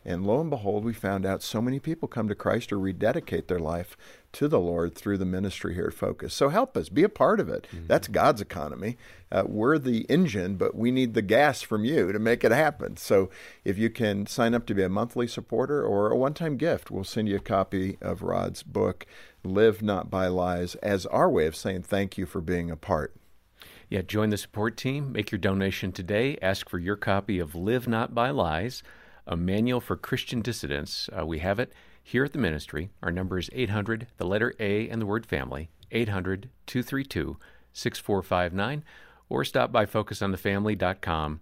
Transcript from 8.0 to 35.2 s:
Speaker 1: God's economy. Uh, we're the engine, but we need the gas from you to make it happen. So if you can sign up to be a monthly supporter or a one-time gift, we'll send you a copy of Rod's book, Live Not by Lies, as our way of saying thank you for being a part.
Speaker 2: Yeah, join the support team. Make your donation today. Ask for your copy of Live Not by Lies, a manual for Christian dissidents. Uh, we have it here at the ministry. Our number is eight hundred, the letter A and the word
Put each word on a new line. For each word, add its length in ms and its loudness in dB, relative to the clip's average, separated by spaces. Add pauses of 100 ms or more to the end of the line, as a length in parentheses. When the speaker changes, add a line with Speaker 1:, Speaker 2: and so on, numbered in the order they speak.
Speaker 1:
God's 320 4
economy. 560 -6 (340)
Uh, 160 2
we're 320 2
the 300 0
engine, 480 2
but 180 0
we 160 2
need 240 2
the 80 4
gas 400 4
from 220 -2
you 260 4
to 80 0
make 240 2
it 80 6
happen. 460 2
So 340 4 (340)
if 140 0
you 120 2
can 360 0
sign 260 2
up 140 0
to 80 -2
be 80 4
a 60 2
monthly 400 0
supporter 560 -2
or 260 4
a 60 4
one-time 400 0
gift, 340 0
we'll 140 -6
send 240 -2
you 80 2
a 40 0
copy 600 0
of 220 -4
Rod's 420 -2
book, 420 -2 (380)
Live 360 4
Not 300 0
by 160 2
Lies, 500 0
as 300 0
our 240 4
way 160 4
of 80 -2
saying 280 -4
thank 360 -2
you 80 -2
for 140 -6
being 320 -2
a 40 -6
part. 380 -2 (760)
Speaker 2:
Yeah, 140 -2
join 280 0
the 60 2
support 400 -4
team. 360 -4
Make 180 -4
your 80 -2
donation 540 0
today. 500 0
Ask 260 0
for 120 -4
your 160 -2
copy 420 0
of 160 -4
Live 320 0
Not 300 -2
by 140 2
Lies, 520 -2 (460)
a 80 -2
manual 440 2
for 140 -4
Christian 460 -4
dissidents. 760 -4
Uh, 80 -2
we 140 -2
have 220 0
it 120 -4 (300)
here 220 0
at 80 -4
the 60 -4
ministry. 520 -2 (120)
Our 80 0
number 280 -2
is 140 -4
eight 180 -2
hundred, 380 -2 (100)
the 80 -2
letter 320 2
A 320 0
and 100 -4
the 60 -2
word 180 -2